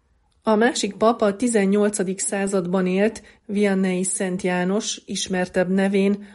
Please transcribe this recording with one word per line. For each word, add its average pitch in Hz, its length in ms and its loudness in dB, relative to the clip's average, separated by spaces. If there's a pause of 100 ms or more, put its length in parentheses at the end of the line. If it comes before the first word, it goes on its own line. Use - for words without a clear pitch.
(440)
A 220 120 2
másik 226 380 2
pap 220 280 2
a 202 140 2
tizennyolcadik 202 840 0
században 190 680 -2
élt, 202 360 0 (220)
Vianney 190 580 0
Szent 185 380 -4
János, 185 640 -2
ismertebb 185 640 -2
nevén 196 640 2